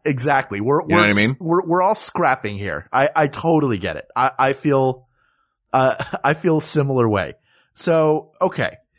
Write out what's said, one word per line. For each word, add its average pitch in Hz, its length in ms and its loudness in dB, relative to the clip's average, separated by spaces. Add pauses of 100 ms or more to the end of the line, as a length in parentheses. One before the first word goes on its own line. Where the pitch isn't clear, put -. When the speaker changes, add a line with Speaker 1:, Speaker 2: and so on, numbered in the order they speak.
Speaker 1:
Exactly. 135 560 -2
We're, 139 220 0
Speaker 2:
You 160 60 -10
know 151 80 0
Speaker 1:
we're - 60 4
Speaker 2:
what 104 80 4
I - 40 2
mean? 104 160 2
Speaker 1:
s-, 135 80 -6
we're, 175 260 0
we're 175 180 0
all 202 120 2
scrapping 131 640 -2
here. 95 340 -8
I, 139 220 2
I 156 140 2
totally 147 500 0
get 87 180 -6
it. - 200 -14
I, 131 220 0
I 135 140 2
feel, 135 540 -2 (680)
uh, 131 220 2 (180)
<laughs> - 120 -6
I 143 100 2
feel 160 240 0
a 151 40 -2
similar 135 460 0
way. 95 260 -2 (400)
So, 156 680 0
okay. 170 380 -2 (200)